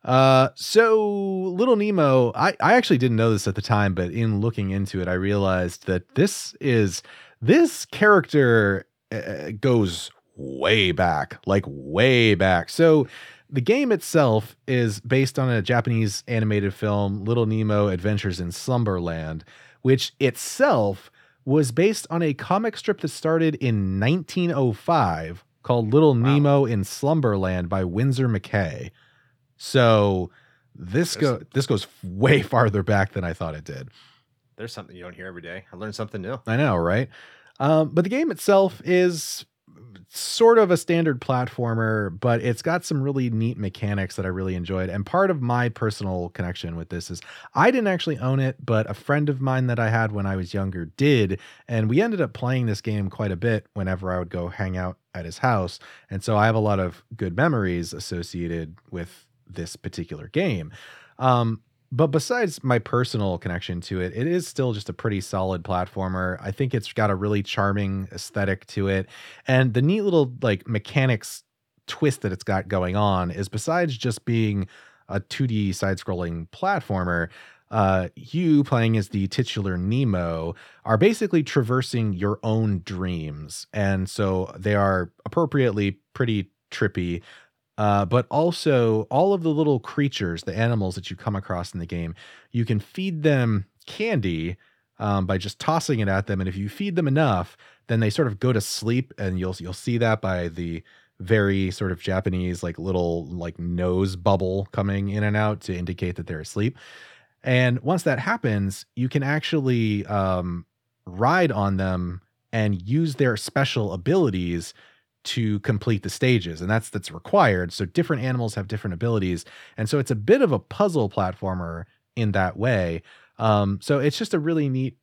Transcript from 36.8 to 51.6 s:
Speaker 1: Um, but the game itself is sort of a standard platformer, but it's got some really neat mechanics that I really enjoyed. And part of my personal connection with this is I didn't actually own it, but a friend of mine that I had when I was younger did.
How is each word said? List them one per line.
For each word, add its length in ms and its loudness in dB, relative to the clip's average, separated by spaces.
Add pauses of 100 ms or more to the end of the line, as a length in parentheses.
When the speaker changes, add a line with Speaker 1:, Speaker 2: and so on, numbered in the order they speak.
Speaker 1:
Um, 340 4
but 120 2
the 60 -4
game 200 0
itself 540 4
is 600 0 (680)
sort 480 4
of 120 6
a 60 6
standard 440 0
platformer, 1000 -2
but 200 2
it's 220 -2
got 220 -2
some 180 -2
really 280 -2
neat 280 -2
mechanics 580 -4
that 80 -4
I 40 -2
really 260 -4
enjoyed. 340 -4
And 160 -4
part 260 2
of 120 -2
my 260 0
personal 600 -4
connection 460 -8
with 120 -10
this 220 -10
is 100 -10 (340)
I 180 4
didn't 160 0
actually 300 -2
own 220 0
it, 240 -4
but 240 0
a 60 -6
friend 340 0
of 120 -2
mine 260 0
that 140 0
I 100 0
had 220 0
when 120 -4
I 120 -2
was 180 -6
younger 320 -4
did. 540 2 (260)